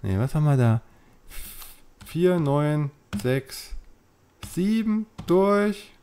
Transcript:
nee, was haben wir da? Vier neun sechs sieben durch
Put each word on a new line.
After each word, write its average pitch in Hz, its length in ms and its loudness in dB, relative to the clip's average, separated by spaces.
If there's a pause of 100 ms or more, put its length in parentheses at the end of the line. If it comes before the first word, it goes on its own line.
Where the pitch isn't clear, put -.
nee, 95 160 0
was 127 160 -2
haben 151 100 2
wir 147 120 4
da? 117 240 4 (1300)
Vier 180 340 2
neun 147 500 0 (320)
sechs - 540 -4 (760)
sieben 214 540 0 (200)
durch 202 680 2 (100)